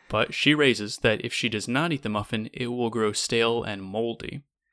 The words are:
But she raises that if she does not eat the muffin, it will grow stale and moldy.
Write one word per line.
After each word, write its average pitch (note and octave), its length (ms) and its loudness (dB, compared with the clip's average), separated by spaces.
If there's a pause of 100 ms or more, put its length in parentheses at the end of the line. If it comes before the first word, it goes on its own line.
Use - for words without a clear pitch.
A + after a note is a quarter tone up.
But G#2+ 260 0
she D3 200 4
raises A#2 440 2
that A2 260 2
if A#2 80 -6
she - 160 0
does G#2 200 -4
not D3 240 0
eat C#3 100 -2
the A#2 60 -4
muffin, G#2+ 440 -4
it B2 140 -6
will A#2+ 240 -2
grow A2 220 2
stale A#2 500 2
and G2+ 220 -6
moldy. A#2 580 -6 (300)